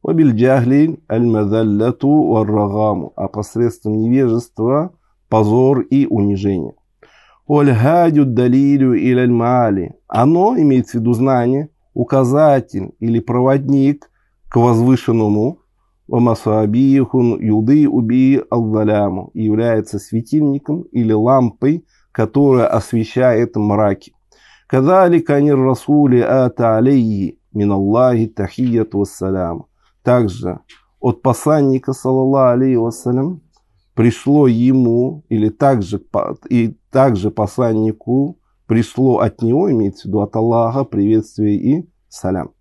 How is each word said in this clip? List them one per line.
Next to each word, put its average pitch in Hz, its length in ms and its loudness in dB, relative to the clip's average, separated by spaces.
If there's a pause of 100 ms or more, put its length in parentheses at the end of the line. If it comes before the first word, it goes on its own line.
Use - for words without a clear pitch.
«Вабиль 135 320 2
джахли 135 640 2 (100)
аль 117 160 0
мазаллату 110 840 0
вар 110 380 2
рагаму». 104 680 -2
А 98 120 -6
посредством 107 720 -4
невежества 120 920 -2 (360)
позор 120 520 2
и 135 260 0
унижение. 98 680 -2 (720)
«Валь 143 260 2
хадю 151 520 2
далилю 131 680 2
иляль 123 360 0
маали». 117 640 0 (120)
Оно, 165 500 0
имеется 131 400 0
в 117 40 -2
виду 117 120 0
знание, 131 560 -2 (240)
указатель 135 1040 0
или 117 200 -2
проводник 135 920 0 (400)
к - 60 -18
возвышенному. 117 1040 2 (480)
«Ва 123 120 -2
масабихун 120 1200 0
юды 113 480 2
уби 131 540 2 (100)
аль-заляму». 107 800 -2
И - 100 -6
является 110 560 -2
светильником 143 840 -4 (120)
или 113 200 0
лампой, 127 720 0 (260)
которая 127 560 0
освещает 113 880 -2
мраки. 104 580 -2 (540)
«Кадалика 165 720 2
нир 143 220 2
расули 131 580 2
ата 120 580 0
алейхи 113 640 0 (140)
миналлахи 107 720 0
тахияту 110 720 -4
вассалям». 92 680 -6 (360)
Также 117 560 -2 (400)
от 120 220 -2
посланника, 135 720 0
саллаллаху 131 600 0
алейхи 127 240 0
вассалям, 123 640 -4 (520)
пришло 135 540 2
ему, 123 840 0
или 107 200 0
также 107 500 -2
по-, - 380 -6 (120)
и 117 260 0 (140)
также 117 400 0
посланнику 113 1120 -2 (260)
пришло 120 540 0
от 107 220 -2
него, 139 300 0
имеется 107 320 -2
в - 20 -20
виду 104 160 -4
от 104 140 -8
Аллаха, 117 500 0
приветствие 107 680 -2
и 147 340 -2 (200)
салям. 92 520 -8